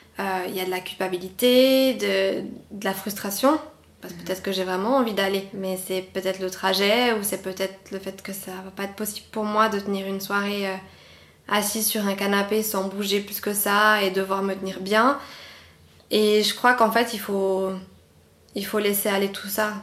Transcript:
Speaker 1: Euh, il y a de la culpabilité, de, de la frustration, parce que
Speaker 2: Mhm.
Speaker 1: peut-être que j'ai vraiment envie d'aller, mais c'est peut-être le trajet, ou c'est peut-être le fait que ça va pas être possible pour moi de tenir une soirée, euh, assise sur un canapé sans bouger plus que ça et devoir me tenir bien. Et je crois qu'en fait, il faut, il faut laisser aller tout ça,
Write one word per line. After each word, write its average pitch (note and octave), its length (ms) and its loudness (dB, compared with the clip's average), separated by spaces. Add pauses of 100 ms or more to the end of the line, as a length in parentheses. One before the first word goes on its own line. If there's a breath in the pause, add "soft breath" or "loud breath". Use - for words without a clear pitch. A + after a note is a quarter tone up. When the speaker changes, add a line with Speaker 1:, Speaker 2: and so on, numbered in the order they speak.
(200 loud breath)
Speaker 1:
Euh, - 20 -2 (260)
il - 60 -8
y F#3 60 -4
a F#3 60 -2
de F#3 40 -4
la F3+ 100 -2
culpabilité, B3 1120 4
de, G3 480 0 (340)
de G3 80 -10
la F#3+ 80 0
frustration, G#3 680 0 (440)
parce - 100 -16
que E3+ 60 -16
Speaker 2:
Mhm. E3+ 80 -16
Speaker 1:
peut-être F#3 160 -6
que G3 100 -4
j'ai F#3 120 -2
vraiment F#3+ 320 0
envie A3+ 180 2
d'aller, G3 400 0
mais F#3+ 280 -4
c'est F#3+ 200 -4
peut-être F#3 380 -4
le F#3 100 -4
trajet, G3+ 640 2
ou G#3 80 -2
c'est G3 180 -4
peut-être F#3+ 500 -8
le F#3+ 100 -8
fait F#3+ 220 -12
que F#3+ 120 -12
ça F#3+ 160 -12 (120)
va F#3+ 80 -14
pas F#3+ 120 -8
être G3 120 -8
possible - 380 -8
pour G#3+ 120 -4
moi G#3+ 260 4
de G3+ 100 -2
tenir G3 260 -4
une G3 140 -4
soirée, G3+ 480 -2
euh, F#3+ 60 -4 (760 loud breath)
assise G#3 380 0
sur G#3 200 0
un G3 60 0
canapé G3+ 500 0
sans G3 260 -2
bouger G3+ 320 -2
plus G3+ 200 -10
que G#3 140 -2
ça G#3 480 4
et F#3+ 80 2
devoir F#3+ 320 0
me G3 120 0
tenir F#3+ 260 -6
bien. A3 360 4 (920 loud breath)
Et G#3+ 320 4
je - 120 0
crois B3 200 6
qu'en A3+ 160 4
fait, A#3 240 2
il G3+ 60 -8
faut, F#3+ 500 0 (840)
il G3+ 120 -6
faut G#3+ 120 -2
laisser G#3 300 0
aller G3 200 2
tout G3 200 -8
ça, G#3 240 -2 (100)